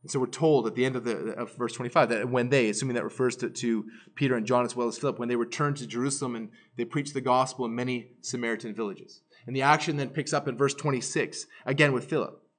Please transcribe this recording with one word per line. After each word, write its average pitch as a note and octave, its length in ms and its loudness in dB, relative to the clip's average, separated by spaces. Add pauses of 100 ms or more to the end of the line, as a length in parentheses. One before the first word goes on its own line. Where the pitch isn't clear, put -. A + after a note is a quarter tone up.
And C#3+ 80 -12
so C#3 80 0
we're B2 80 2
told D3 400 4
at G#2+ 80 -2
the B2 100 4
end C3 100 0
of, A#2 80 -4
the, A2 300 -2
of A#2 220 -8
verse A#2+ 180 -2
twenty-five B2+ 360 2
that A#2 200 0
when B2 200 2
they, B2 200 6
assuming A#2+ 260 -2
that A#2+ 80 0
refers B2+ 340 0
to, B2 120 -4
to A2+ 360 -2 (280)
Peter C3 220 2
and A2 100 -2
John B2 180 2
as A#2+ 120 -4
well A#2+ 120 0
as A2+ 100 -4
Philip, C3+ 200 -2
when A#2+ 100 -6
they B2 80 0
returned C#3+ 420 0
to A#2+ 100 -10
Jerusalem B2 480 -2
and A2+ 140 -8 (280)
they A#2 80 -2
preached C#3+ 300 -6
the C3+ 40 0
gospel B2+ 460 2
in A2+ 100 -4
many B2 360 -4 (100)
Samaritan A2+ 540 -4
villages. - 460 -8 (260)
And B2 80 -6
the C3+ 80 0
action D3+ 340 4
then C3 120 -4
picks - 220 -4
up D3 160 0
in B2 80 -2
verse C#3 200 2
twenty-six, - 720 -2 (180)
again C#3+ 260 4
with B2 140 0
Philip. - 360 -2 (160)